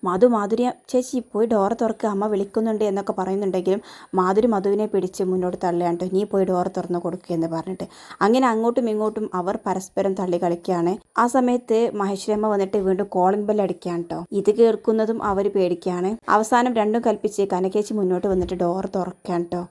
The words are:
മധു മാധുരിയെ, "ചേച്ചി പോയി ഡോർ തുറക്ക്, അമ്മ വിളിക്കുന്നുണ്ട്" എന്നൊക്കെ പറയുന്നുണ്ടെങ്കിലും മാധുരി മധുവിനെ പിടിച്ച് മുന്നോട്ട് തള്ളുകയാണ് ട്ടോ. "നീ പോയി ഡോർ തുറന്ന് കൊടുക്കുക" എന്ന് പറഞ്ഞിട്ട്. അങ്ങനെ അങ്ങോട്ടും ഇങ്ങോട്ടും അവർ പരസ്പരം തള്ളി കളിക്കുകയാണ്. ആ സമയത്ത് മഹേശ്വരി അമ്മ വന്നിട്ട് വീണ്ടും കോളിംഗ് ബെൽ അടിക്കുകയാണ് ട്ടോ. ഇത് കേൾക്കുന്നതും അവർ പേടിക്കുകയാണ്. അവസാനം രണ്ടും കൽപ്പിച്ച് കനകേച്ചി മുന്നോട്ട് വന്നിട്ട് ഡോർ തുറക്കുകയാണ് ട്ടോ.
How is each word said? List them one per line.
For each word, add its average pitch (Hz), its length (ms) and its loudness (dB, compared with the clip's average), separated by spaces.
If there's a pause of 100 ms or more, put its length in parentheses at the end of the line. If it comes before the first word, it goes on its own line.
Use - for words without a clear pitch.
മധു 190 240 4
മാധുരിയെ, 226 440 2 (180)
"ചേച്ചി 254 320 -2
പോയി 220 260 -2
ഡോർ 214 280 2
തുറക്ക്, 226 320 -2
അമ്മ 202 200 -2
വിളിക്കുന്നുണ്ട്" 214 580 -2
എന്നൊക്കെ 196 280 -2
പറയുന്നുണ്ടെങ്കിലും 190 680 0 (340)
മാധുരി 190 320 2
മധുവിനെ 208 400 0
പിടിച്ച് 190 360 -2
മുന്നോട്ട് 180 360 -2
തള്ളുകയാണ് 175 400 -2
ട്ടോ. 180 80 -4
"നീ 185 180 0
പോയി 196 200 0
ഡോർ 185 240 0
തുറന്ന് 180 300 -4
കൊടുക്കുക" 175 360 -6
എന്ന് 165 140 0
പറഞ്ഞിട്ട്. 165 380 -6 (340)
അങ്ങനെ 247 280 4
അങ്ങോട്ടും 226 420 0
ഇങ്ങോട്ടും 214 440 -2
അവർ 185 280 -2
പരസ്പരം 190 520 -2
തള്ളി 180 240 -2
കളിക്കുകയാണ്. 175 560 0 (240)
ആ 233 80 4
സമയത്ത് 247 520 2 (160)
മഹേശ്വരി 202 420 -2
അമ്മ 214 120 0
വന്നിട്ട് 196 300 0
വീണ്ടും 190 280 0
കോളിംഗ് 196 420 2
ബെൽ 214 140 2
അടിക്കുകയാണ് 180 420 -4
ട്ടോ. 165 140 -6 (140)
ഇത് 202 180 2
കേൾക്കുന്നതും 220 720 2
അവർ 202 260 0
പേടിക്കുകയാണ്. 180 600 0 (180)
അവസാനം 240 460 2
രണ്ടും 226 320 2
കൽപ്പിച്ച് 214 460 0
കനകേച്ചി 190 420 -2
മുന്നോട്ട് 185 320 0
വന്നിട്ട് 185 320 0
ഡോർ 180 300 0
തുറക്കുകയാണ് 175 580 -4
ട്ടോ. 175 240 -4